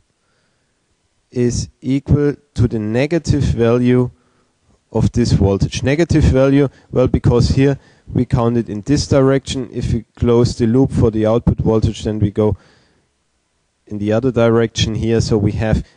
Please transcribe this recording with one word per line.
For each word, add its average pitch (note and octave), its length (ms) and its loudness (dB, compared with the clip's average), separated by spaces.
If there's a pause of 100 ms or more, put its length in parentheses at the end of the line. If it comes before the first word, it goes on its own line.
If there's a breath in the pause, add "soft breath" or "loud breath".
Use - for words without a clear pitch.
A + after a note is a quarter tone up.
(1300)
is B2 380 -2 (120)
equal C#3+ 560 -2 (180)
to B2 140 0
the A2+ 100 -4
negative C#3 640 -2
value B2 680 2 (840)
of G#2+ 200 0
this A#2+ 200 0
voltage. - 500 0
Negative D3 400 0
value, C3+ 460 2 (220 soft breath)
well, B2+ 180 0
because A#2+ 420 2
here C#3 280 0 (340 soft breath)
we B2+ 120 -2
count A#2+ 320 0
it A#2 120 -2
in G#2 140 -8
this C#3+ 260 -2
direction. C3+ 640 0
If B2 200 -6
we A#2 120 -4 (120)
close A#2+ 400 2
the A#2+ 100 0
loop B2+ 260 2
for A#2 180 0
the G#2+ 160 -2
output A2+ 320 0
voltage, A2 460 -2
then G#2+ 140 -4
we G#2 120 -2
go G#2+ 260 0 (1300 soft breath)
in G#2+ 120 -12
the G#2 140 -2
other A#2+ 180 0
direction A#2 640 0
here. A2+ 260 0
So A2 160 0
we G#2 160 0
have A2 320 -2 (120)